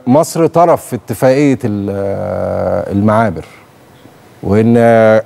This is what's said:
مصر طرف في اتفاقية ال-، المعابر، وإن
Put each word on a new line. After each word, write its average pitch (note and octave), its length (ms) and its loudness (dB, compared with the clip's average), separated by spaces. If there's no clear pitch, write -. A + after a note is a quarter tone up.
مصر D#3+ 400 0
طرف E3 380 2
في - 100 -10
اتفاقية C3 680 0
ال-، G2 1300 -4
المعابر، G#2+ 480 0
وإن A2+ 340 2